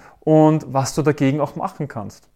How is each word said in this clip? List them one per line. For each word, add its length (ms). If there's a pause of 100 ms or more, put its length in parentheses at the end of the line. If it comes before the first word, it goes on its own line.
(200)
und 520
was 220
du 80
dagegen 380
auch 160
machen 320
kannst. 480